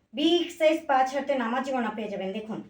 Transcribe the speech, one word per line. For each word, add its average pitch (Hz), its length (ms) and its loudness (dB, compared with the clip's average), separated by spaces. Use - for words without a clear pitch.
বিগ 330 380 2
সাইজ 320 360 2
পাঁচ 262 280 4
হাতে 277 200 -2
নামাজি 262 380 -2
ওড়না 233 180 0
পেয়ে 208 180 -6
যাবেন। 190 240 -6
দেখুন 208 380 -8